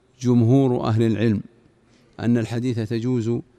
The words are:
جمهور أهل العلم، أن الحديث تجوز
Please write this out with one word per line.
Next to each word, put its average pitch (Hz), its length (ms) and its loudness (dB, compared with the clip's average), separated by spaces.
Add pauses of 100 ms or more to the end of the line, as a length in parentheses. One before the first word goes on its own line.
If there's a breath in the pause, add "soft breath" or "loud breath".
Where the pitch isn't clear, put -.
(220)
جمهور 123 600 2
أهل 117 220 0
العلم، 110 380 0 (800 soft breath)
أن 120 180 0
الحديث 117 420 -4
تجوز 117 520 -4 (280 soft breath)